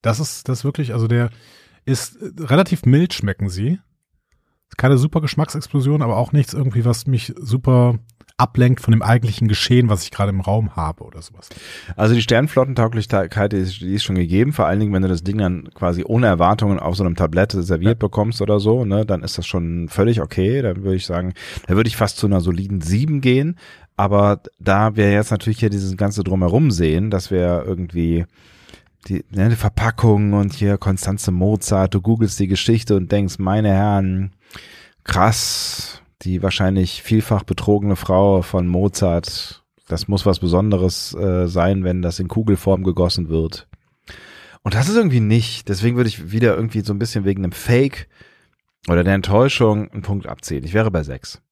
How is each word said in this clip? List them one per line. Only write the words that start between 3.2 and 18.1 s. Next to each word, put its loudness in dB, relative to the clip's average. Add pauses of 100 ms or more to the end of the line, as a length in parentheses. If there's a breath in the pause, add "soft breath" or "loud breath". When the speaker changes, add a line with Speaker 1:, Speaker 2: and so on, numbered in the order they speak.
Speaker 1:
sie. -4 (960)
Keine 4
super 0
Geschmacksexplosion, -2
aber 0
auch -2
nichts 2
irgendwie, 0
was 0
mich -2
super 2 (400)
ablenkt 2
von 0
dem 4
eigentlichen 2
Geschehen, 2
was 0
ich -12
gerade -2
im -2
Raum -2
habe -6
oder -20
sowas. -20 (480 loud breath)
Speaker 2:
Also 4
die 2
Sternflottentauglichkeit, 0
die -2
ist, -4
die -4
ist -2
schon -2
gegeben, 2
vor 0
allen 0
Dingen, 0
wenn 0
du 0
das -2
Ding -2
dann -2
quasi -2
ohne 2
Erwartungen 2
auf -4
so -2
einem 0
Tablett 0
serviert 0
Speaker 1:
Ja. 0
Speaker 2:
bekommst -2